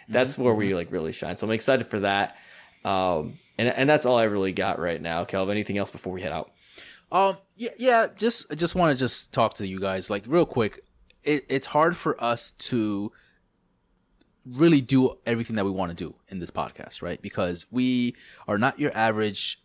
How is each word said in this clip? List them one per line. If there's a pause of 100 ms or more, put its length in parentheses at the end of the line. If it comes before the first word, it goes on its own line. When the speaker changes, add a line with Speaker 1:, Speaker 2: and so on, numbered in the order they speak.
Speaker 1:
that's
Speaker 2:
mm-hmm,
Speaker 1:
where
we,
Speaker 2:
mm-hmm.
Speaker 1:
like,
really
shine.
So
I'm
excited
for
that. (480)
Um, (200)
and,
and
that's
all
I
really
got
right
now.
Kelvin,
anything
else
before
we
head
out? (600)
Speaker 2:
Um, (200)
yeah, (100)
yeah, (100)
just,
I
just
wanna
just
talk
to
you
guys,
like,
real
quick. (400)
It,
it's
hard
for
us
to (1300)
really
do
everything
that
we
wanna
do (140)
in
this
podcast,
right?
Because
we (320)
are
not
your
average